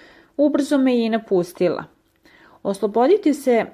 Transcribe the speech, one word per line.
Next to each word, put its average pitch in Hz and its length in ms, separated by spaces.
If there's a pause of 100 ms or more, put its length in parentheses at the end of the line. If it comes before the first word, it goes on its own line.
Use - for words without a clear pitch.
(380)
ubrzo 294 400
me 262 200
je 226 80
i 220 40
napustila. 180 760 (800)
Osloboditi 233 720
se 233 400